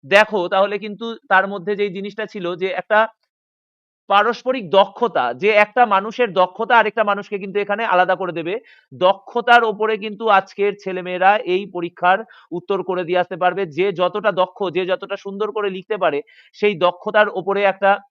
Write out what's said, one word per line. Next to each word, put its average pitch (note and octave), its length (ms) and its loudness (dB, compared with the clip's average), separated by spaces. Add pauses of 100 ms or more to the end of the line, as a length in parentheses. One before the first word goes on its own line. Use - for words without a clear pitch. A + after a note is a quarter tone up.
দেখো G#3 360 2 (120)
তাহলে G3 260 2
কিন্তু G#3 260 -10 (220)
তার F#3+ 200 4
মধ্যে G3 280 -6
যেই G3+ 220 -2
জিনিসটা G#3 360 -8
ছিল F#3 120 -8 (100)
যে F3+ 120 -4 (140)
একটা G#3+ 180 2 (1080)
পারস্পরিক A3 600 0
দক্ষতা, G3 640 2
যে D#3+ 160 0 (140)
একটা A3 220 2
মানুষের G#3 480 0
দক্ষতা F#3+ 440 0
আরেকটা G#3+ 260 2
মানুষকে G3+ 400 -4
কিন্তু G3 160 -6
এখানে G3+ 240 -4 (100)
আলাদা F3+ 220 4
করে F3 180 -6
দেবে, E3 200 -6 (380)
দক্ষতার G3 800 2
ওপরে G#3+ 260 -2
কিন্তু G#3 320 -10
আজকের G3 420 2 (120)
ছেলেমেয়েরা F3+ 480 0 (140)
এই F#3 180 0 (120)
পরীক্ষার F3 440 0 (320)
উত্তর F3+ 320 -4
করে F3+ 240 -4
দিয়ে F3 160 0
আসতে F3+ 140 -6
পারবে। F3+ 240 0 (160)
যে F3+ 80 0 (140)
যতটা F#3+ 320 0
দক্ষ, F3+ 280 -2 (160)
যে F#3+ 100 0
যতটা F#3 320 -4
সুন্দর G3 340 -8
করে G#3 180 -4
লিখতে F#3+ 280 -8
পারে, D#3 220 0 (360)
সেই G#3 180 0 (120)
দক্ষতার G#3 420 0 (120)
ওপরে G3 240 -2
একটা G3 280 2 (200)